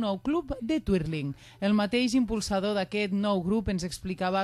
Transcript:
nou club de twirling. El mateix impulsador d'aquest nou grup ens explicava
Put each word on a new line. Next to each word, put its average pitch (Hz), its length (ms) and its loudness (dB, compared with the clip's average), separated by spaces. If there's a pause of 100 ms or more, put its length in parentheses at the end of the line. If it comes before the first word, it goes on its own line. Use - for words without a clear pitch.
nou 196 160 0
club 285 400 -2
de 262 240 0
twirling. 160 480 0 (320)
El 208 160 4
mateix 233 400 2
impulsador 208 560 0
d'aquest 202 400 -2
nou 202 320 2
grup 208 240 0
ens 180 160 -2
explicava 185 580 -2